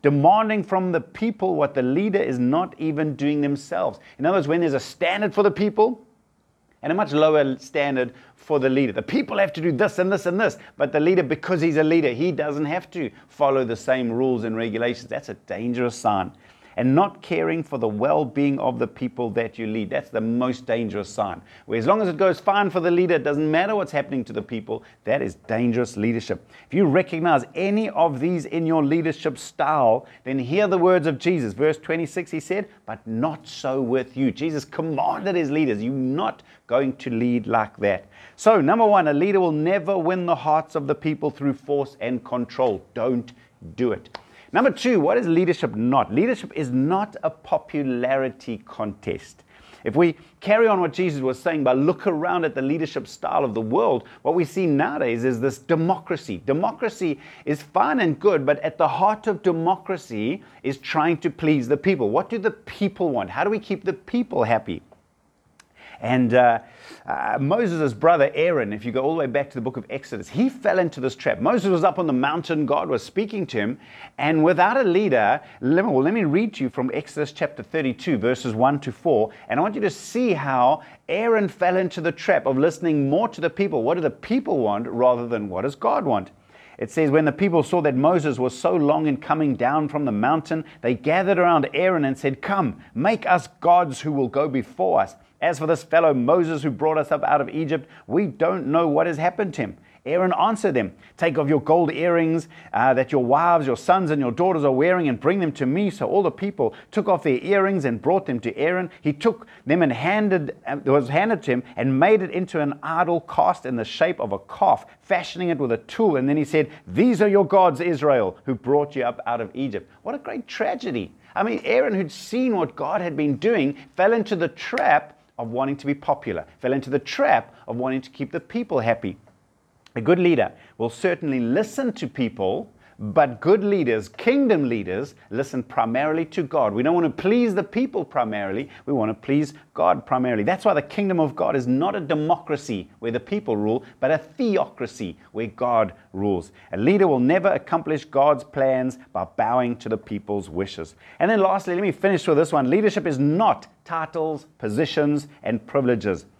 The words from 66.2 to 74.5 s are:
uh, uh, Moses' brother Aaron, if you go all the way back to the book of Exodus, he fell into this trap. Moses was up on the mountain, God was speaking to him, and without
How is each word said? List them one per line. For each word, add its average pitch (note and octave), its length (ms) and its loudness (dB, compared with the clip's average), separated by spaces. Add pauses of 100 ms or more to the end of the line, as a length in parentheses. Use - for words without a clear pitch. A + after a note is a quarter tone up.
uh, A#2+ 260 6 (460)
uh, G#2+ 360 -4
Moses' E3 520 0
brother D3 400 4
Aaron, D3 380 0
if G#2+ 140 -10
you A#2 80 -6
go C3 80 0
all C#3+ 100 0
the E3 80 -2
way C#3+ 60 0
back C#3 240 -4
to - 60 -16
the B2 60 -6
book B2 140 -6
of A#2 140 -10
Exodus, A#2 400 -10
he G#3+ 180 0
fell G3+ 320 -2
into E3 220 -2
this B2+ 120 -2
trap. G2 280 -2
Moses G3 280 2
was E3+ 140 2
up F#3 160 2
on E3+ 80 0
the C#3+ 60 0
mountain, D3+ 520 0
God C#3+ 220 -2
was C3 160 -2
speaking G3+ 440 -4
to B2 100 -4
him, A2 200 -2 (400)
and D#3 240 2
without F3+ 360 4